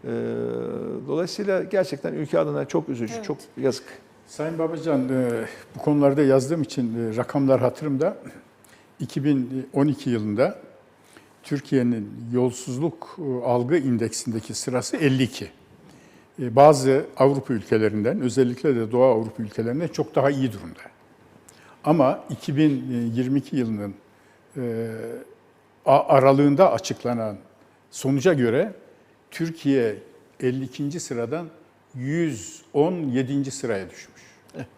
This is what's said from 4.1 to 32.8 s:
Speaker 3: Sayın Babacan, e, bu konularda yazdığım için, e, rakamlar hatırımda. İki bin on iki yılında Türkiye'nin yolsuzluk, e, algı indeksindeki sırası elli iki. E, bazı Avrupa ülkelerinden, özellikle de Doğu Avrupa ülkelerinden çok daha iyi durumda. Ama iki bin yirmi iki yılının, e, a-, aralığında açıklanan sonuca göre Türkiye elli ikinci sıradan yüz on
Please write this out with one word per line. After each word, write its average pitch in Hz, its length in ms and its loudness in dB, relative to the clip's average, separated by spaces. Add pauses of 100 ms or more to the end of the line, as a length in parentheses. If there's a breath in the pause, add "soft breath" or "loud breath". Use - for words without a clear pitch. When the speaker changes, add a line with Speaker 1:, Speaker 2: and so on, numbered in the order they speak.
Speaker 3:
Sayın 160 320 -8
Babacan, 156 500 -2
e, 127 220 0 (440 loud breath)
bu 127 80 -12
konularda 143 400 4
yazdığım 135 400 4
için, 117 500 -4
e, 110 40 -4
rakamlar 135 440 2
hatırımda. 139 560 -2 (840 soft breath)
İki 135 240 -6
bin 131 480 -2
on 143 140 2
iki 131 240 -2
yılında 113 480 0 (840 soft breath)
Türkiye'nin 120 680 -2 (220)
yolsuzluk, 123 880 -2
e, 127 260 -6
algı 123 320 2
indeksindeki 113 760 -2
sırası 123 420 -4
elli 131 260 2
iki. - 280 -4 (920 loud breath)
E, 120 140 -2
bazı 135 480 8 (120)
Avrupa 135 380 4
ülkelerinden, 107 680 0
özellikle 127 560 2
de 113 160 -2
Doğu 123 120 4
Avrupa 113 380 2
ülkelerinden 117 460 -4
çok - 260 -6
daha 139 160 4
iyi 135 220 0
durumda. 87 280 -16 (1040 loud breath)
Ama 151 360 4 (100)
iki 143 260 -6
bin 156 140 6 (440)
yirmi 131 240 0
iki 135 180 -4
yılının, 104 380 -4 (640 soft breath)
e, 113 340 -6 (960)
a-, 139 220 6
aralığında 143 640 6
açıklanan 113 640 -4 (540 soft breath)
sonuca 139 420 2
göre 139 400 2 (580 soft breath)
Türkiye 135 680 0 (440)
elli 131 240 -2
ikinci 143 360 -8
sıradan 131 460 -6 (480)
yüz 135 680 -4 (100)
on 151 200 2